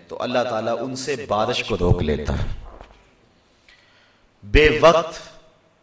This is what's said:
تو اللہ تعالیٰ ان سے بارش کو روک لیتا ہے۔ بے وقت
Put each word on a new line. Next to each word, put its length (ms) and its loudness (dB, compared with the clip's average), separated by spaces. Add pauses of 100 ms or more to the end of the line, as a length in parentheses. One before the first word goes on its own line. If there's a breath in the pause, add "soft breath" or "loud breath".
تو 140 -10
اللہ 280 -2
تعالیٰ 300 -4
ان 160 -8
سے 200 -6 (120)
بارش 360 -2
کو 140 -4
روک 240 2
لیتا 320 -4
ہے۔ 140 -4 (2000 soft breath)
بے 380 6
وقت 400 4 (600)